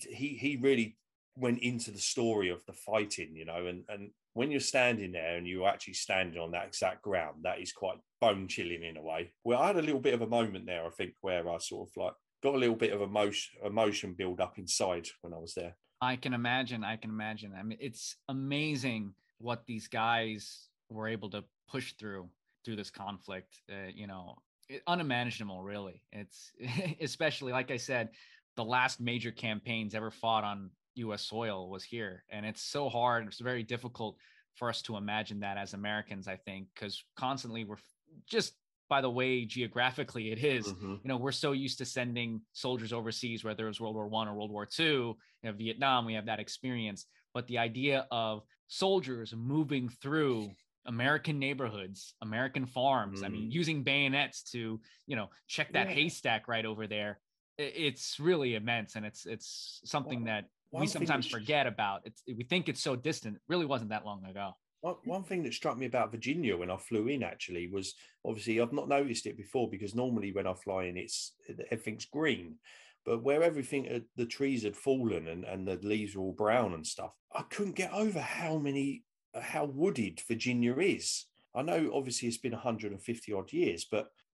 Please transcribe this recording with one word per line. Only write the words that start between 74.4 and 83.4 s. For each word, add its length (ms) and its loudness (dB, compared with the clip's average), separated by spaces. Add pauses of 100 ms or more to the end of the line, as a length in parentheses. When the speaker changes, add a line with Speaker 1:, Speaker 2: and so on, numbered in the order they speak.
Speaker 1:
had 120 0
fallen 540 2
and, 160 -6
and 200 -4
the 120 0
leaves 380 0
were 80 -2
all 100 -2
brown 400 6
and 120 -6
stuff, 280 -6 (200)
I 100 -2
couldn't 320 -4
get 180 -2
over 260 2
how 380 0
many, 480 0 (340)
how 260 0
wooded 640 2
Virginia 480 4
is. 520 2 (280)
I 60 0
know 320 4
obviously 340 0
it's 100 0
been 160 -2
a 40 -4
hundred 340 0
and 100 -8
fifty 300 -4
odd 220 -2